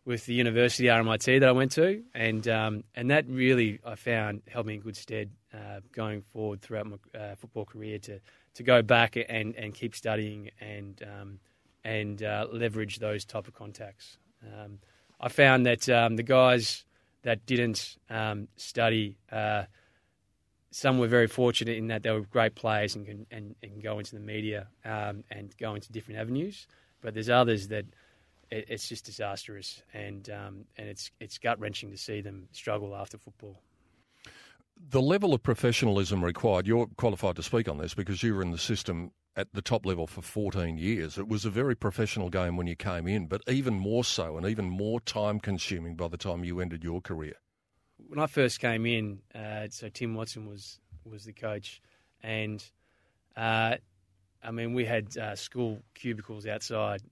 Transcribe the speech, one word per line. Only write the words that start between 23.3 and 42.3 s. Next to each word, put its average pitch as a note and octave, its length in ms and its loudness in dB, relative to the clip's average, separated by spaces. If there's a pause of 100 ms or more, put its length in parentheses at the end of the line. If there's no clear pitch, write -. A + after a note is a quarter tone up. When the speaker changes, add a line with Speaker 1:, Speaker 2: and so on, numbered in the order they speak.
Speaker 1:
and G#2 200 -16
go G#2+ 180 -6
into G#2+ 160 -12
the G#2 60 -12
media, G#2+ 460 -6 (160)
um, G#2 460 -6
and G#2 280 -14
go A2 180 -6
into G#2 160 -12
different G#2+ 280 -12
avenues. C#3 480 -6 (320)
But A2 140 -8
there's A2 160 -2
others A#2 380 6
that G#2+ 180 -6 (640)
it, A2 200 -6
it's G#2+ 200 -8
just A2+ 160 -10
disastrous, G2+ 800 -10 (100)
and, G2+ 380 -12
um, G2+ 340 -12 (100)
and G#2+ 140 -12
it's, - 300 -12
it's G#2+ 180 -14
gut-wrenching G#2+ 540 -4
to G2 60 -16
see G#2 240 -8
them G2 320 -14
struggle G#2 420 -6
after G2 240 -10
football. G2+ 400 -20 (1300)
Speaker 2:
The C3 100 2
level E3+ 360 4
of - 80 -2
professionalism G2+ 800 2
required, F#2 400 2
you're A2+ 220 4 (100)
qualified G2 380 0
to - 80 -6
speak A2+ 260 0
on D2 80 -4
this E2+ 160 -6
because F#2+ 300 -4
you A2+ 100 2
were F#2+ 80 0
in F2+ 80 0
the E2+ 80 -4
system F2 540 -4 (240)
at - 180 -6
the G2 80 -4
top G#2 240 0
level E2+ 220 -2
for - 160 -14
fourteen F2+ 560 -2
years. F2 400 -2
It G2+ 80 -6
was A2 180 -2
a A2 60 -2
very B2 240 0
professional G#2 560 -2